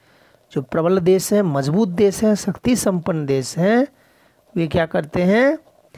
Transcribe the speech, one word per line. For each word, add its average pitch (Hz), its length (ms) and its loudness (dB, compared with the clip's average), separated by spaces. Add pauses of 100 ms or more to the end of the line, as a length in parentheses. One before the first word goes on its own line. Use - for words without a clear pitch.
(520)
जो 143 100 -4
प्रबल 170 380 0
देश 185 320 2
हैं, 208 100 4
मजबूत 156 480 0
देश 196 340 0
हैं, 214 100 2
शक्ति 202 420 -2
संपन्न 170 500 -2
देश 135 320 -2
हैं, 226 280 2 (680)
वे 165 120 -2
क्या 160 200 -2
करते 151 360 -4
हैं? 247 360 2 (400)